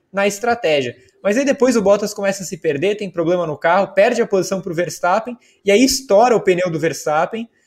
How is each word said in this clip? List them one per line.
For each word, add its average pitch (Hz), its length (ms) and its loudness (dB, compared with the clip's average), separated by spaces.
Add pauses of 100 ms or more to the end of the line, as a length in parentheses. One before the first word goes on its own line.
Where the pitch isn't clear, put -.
(140)
na 196 120 0
estratégia. 180 720 -2 (260)
Mas 202 140 0
aí 277 80 2
depois 254 300 2
o 226 80 2
Bottas 202 320 2
começa 196 280 -4
a 160 40 -10
se 185 100 -12
perder, 160 400 -2
tem 208 140 -8
problema 175 360 -2
no 151 120 -6
carro, 190 360 0
perde 233 280 2
a 220 40 0
posição 190 340 -2
pro 175 140 -8
Verstappen, 180 600 -2 (280)
e 196 80 2
aí 214 100 6
estoura 240 540 4
o 190 40 2
pneu 180 300 0
do 160 80 -4
Verstappen, 165 720 -2 (180)